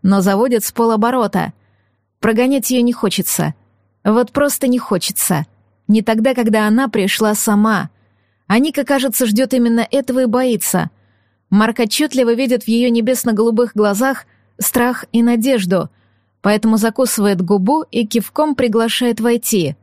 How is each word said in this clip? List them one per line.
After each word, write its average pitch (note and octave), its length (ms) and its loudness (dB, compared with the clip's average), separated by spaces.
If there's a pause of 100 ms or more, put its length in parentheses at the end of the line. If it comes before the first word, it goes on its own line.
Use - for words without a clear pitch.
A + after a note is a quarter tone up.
но G3 180 2
заводят G#3 440 0
с - 80 -8
полоборота. A3+ 800 0 (640)
Прогонять B3 540 0
ее B3+ 100 2
не A#3+ 100 2
хочется. E3+ 600 -2 (480)
Вот A3+ 300 0
просто C#4+ 340 0
не B3 140 0
хочется. E3+ 680 -4 (400)
Не G#3+ 160 4
тогда, A3+ 320 0
когда A3 320 0
она B3 220 2
пришла G#3 480 0
сама. G#3 540 0 (580)
А G#3 100 2
Ника, C#4+ 240 0
кажется, B3+ 440 -2
ждет A#3 280 0
именно A#3 340 2
этого C4 340 -2
и B3+ 40 0
боится. A3+ 640 -2 (600)
Марк A3 280 2
отчетливо A#3+ 560 0
видит B3 300 0
в - 20 -8
ее A#3 240 2
небесно-голубых A#3 840 0
глазах G#3+ 500 0 (320)
страх A#3+ 540 -2
и A#3 100 2
надежду, A3 640 0 (540)
поэтому G#3+ 360 2
закусывает G#3+ 600 0
губу G3+ 420 0 (100)
и A#3 120 -2
кивком C#4 520 -2
приглашает A#3 640 0
войти. A3 640 0